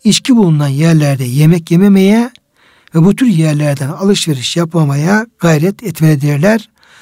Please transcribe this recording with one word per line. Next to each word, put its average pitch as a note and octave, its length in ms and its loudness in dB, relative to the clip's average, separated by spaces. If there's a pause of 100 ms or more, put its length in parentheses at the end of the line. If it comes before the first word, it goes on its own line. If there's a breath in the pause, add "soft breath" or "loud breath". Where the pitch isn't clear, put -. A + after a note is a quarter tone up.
içki A3+ 320 0
bulunan D#3 320 2
yerlerde C#3+ 560 0
yemek D#3 460 0
yememeye G3 600 2 (640 soft breath)
ve D#3+ 100 2
bu G3 120 2
tür C4 100 0
yerlerden D3 640 -2
alışveriş E3+ 680 -4
yapmamaya E3 720 -2 (120)
gayret E3+ 440 -2
etmelidirler. D#3 840 0 (340 soft breath)